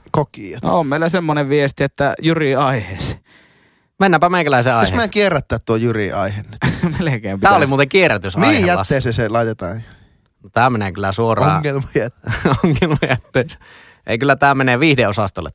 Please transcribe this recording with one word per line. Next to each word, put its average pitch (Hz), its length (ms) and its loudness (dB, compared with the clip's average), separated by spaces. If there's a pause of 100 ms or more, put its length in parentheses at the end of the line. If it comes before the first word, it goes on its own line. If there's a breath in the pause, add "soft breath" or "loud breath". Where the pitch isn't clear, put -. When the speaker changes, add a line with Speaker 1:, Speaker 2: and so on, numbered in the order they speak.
(100)
Speaker 1:
kokijat. 117 520 -6
Speaker 2:
No, 175 160 2
on 160 80 0
meillä 156 220 -2
semmonen 156 400 -2
viesti, 139 360 0
että 139 380 -2
Jyri 156 340 0
aiheeseen. 120 640 -2 (800 soft breath)
Speaker 3:
Mennäänpä 175 280 4
meikäläisen 143 420 2
Speaker 1:
Jos 120 60 2
Speaker 3:
aiheeseen. 107 240 2
Speaker 1:
mä 220 80 0
kierrättää 175 500 0
tuo - 180 -2
Jyri 110 360 -2
aihe 101 300 -4
nyt. - 400 -4
Speaker 2:
<laughs> 160 160 -2
Melkein 135 240 -2
Speaker 3:
Tää 98 160 -6
Speaker 2:
pitäisi. 196 180 4
Speaker 3:
oli 151 100 2
muuten 135 220 2
kierrätysaihe, 135 640 2
Speaker 1:
Mihin 185 140 2 (100)
Speaker 3:
Lassi. 95 180 -2
Speaker 1:
jätteeseen 127 180 0
se 113 160 -2
laitetaan? 110 540 -4 (600 soft breath)
Speaker 3:
No, 104 100 -20
tää 120 180 2
menee 101 220 -2
kyllä 98 200 -4
suoraan 101 440 0
Speaker 1:
Ongelmajätteeseen. 135 1000 -4
Speaker 3:
<laughs> - 80 -2
Ongelmajätteeseen. 143 1000 -2 (440 loud breath)
Ei, 113 120 -2
kyllä 135 180 2
tää 139 180 4
menee 131 260 2
viihdeosastolle, 107 760 0